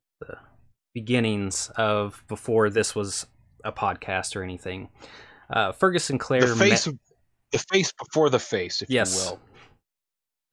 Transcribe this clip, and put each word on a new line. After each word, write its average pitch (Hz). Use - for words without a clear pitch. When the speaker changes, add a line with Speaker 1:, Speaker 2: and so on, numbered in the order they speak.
Speaker 1:
the -
beginnings 110
of 104
before 110
this 104
was 101
a 107
podcast 95
or 95
anything. 92
Uh, 101
Fergus 180
Sinclair 131
Speaker 2:
The 123
face -
Speaker 1:
met 151
Speaker 2:
of, 120
the 131
face 190
before 147
the 127
face, 92
if -
Speaker 1:
Yes. 104
Speaker 2:
you 92
will. -